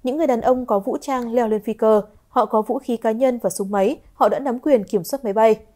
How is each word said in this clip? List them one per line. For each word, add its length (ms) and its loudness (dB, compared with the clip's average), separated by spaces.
Những 140 -4
người 100 0
đàn 140 0
ông 260 0
có 120 0
vũ 220 -4
trang 340 -6
leo 140 2
lên 140 -2
phi 100 -6
cơ. 300 2
Họ 180 0
có 160 0
vũ 160 -4
khí 180 -4
cá 140 -2
nhân 320 0
và 80 0
súng 200 -6
máy. 260 0
Họ 140 2
đã 100 0
nắm 200 -4
quyền 260 2
kiểm 200 -4
soát 200 -8
máy 80 -4
bay. 240 4